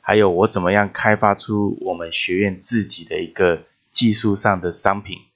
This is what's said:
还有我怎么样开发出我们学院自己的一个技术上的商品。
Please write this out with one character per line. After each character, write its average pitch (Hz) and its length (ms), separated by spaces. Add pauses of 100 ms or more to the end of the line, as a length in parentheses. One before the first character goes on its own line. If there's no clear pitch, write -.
还 107 160
有 104 140
我 90 160
怎 101 160
么 90 100
样 101 200
开 107 240
发 101 180
出 104 460
我 92 140
们 85 180
学 92 240
院 95 240
自 110 240
己 82 200
的 80 160
一 85 60
个 87 360 (280)
技 113 220
术 104 240
上 98 240
的 87 100
商 98 320
品。 90 160 (180)